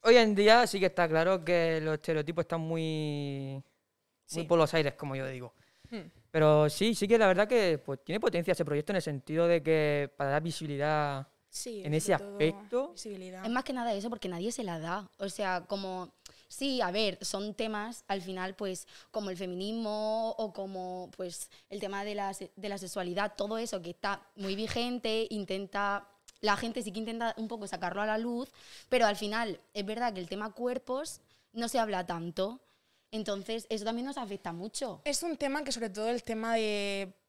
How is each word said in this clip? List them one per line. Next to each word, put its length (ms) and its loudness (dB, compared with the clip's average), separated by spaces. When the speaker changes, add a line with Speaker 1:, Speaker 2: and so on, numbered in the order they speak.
Speaker 1:
hoy 140 10
en 180 8
día 320 8
sí 140 -2
que 60 4
está 220 4
claro 360 4
que 360 2
los 140 0
estereotipos 500 -2
están 160 -2
muy, 220 -2
muy 100 -8
Speaker 2:
Sí. 200 -6
Speaker 1:
por 140 6
los 160 6
aires, 200 2
como 200 -6
yo 120 -4
digo. 280 -10
Speaker 2:
Hmm. 180 -10
Speaker 1:
Pero 400 8
sí, 240 2
sí 120 0
que 120 8
la 80 8
verdad 220 6
que, 300 4
pues, 260 -8
tiene 160 -2
potencia 320 2
ese 120 2
proyecto 280 0
en 40 2
el 60 2
sentido 440 0
de 160 4
que 540 2
para 140 -2
dar 120 2
visibilidad 840 -2
Speaker 2:
Sí, 300 -10
Speaker 1:
en 60 -10
Speaker 2:
sobre 120 2
Speaker 1:
ese 220 4
Speaker 2:
todo 140 -6
Speaker 1:
aspecto. 600 0
Speaker 2:
visibilidad. 520 -12
Speaker 3:
Es 60 -2
más 140 0
que 80 -6
nada 220 -2
eso, 160 -4
porque 180 -6
nadie 240 -4
se 120 -6
la 140 -4
da. 300 -6
O 100 -6
sea, 380 -2
como, 480 -6
sí, 340 -2
a 80 2
ver, 340 0
son 300 -4
temas 540 -6
al 120 -2
final, 360 -8
pues, 300 -6
como 200 -4
el 60 -6
feminismo 1000 -4
o 160 -4
como, 640 -8
pues, 340 -10
el 100 -10
tema 240 -4
de 100 -6
la 200 -4
se-, 220 -12
de 120 -8
la 100 -4
sexualidad, 580 -4
todo 220 -2
eso 220 -4
que 100 -10
está 320 -4
muy 220 -4
vigente, 720 -2
intenta, 800 -2
la 160 4
gente 240 -4
sí 100 -8
que 60 -6
intenta 400 -4
un 100 -4
poco 180 -8
sacarlo 360 -4
a 40 0
la 120 0
luz, 320 -4
pero 160 6
al 100 2
final 420 -2
es 140 -4
verdad 260 -2
que 80 -6
el 80 -8
tema 240 -6
cuerpos 680 -4
no 160 -4
se 100 2
habla 260 0
tanto. 560 -4
Entonces, 580 -4
eso 140 -2
también 200 -2
nos 140 -8
afecta 340 -8
mucho. 520 -8
Speaker 2:
Es 180 -2
un 160 -4
tema 260 -2
que, 80 -4
sobre 160 -4
todo, 220 -2
el 120 -2
tema 340 -2
de 580 -2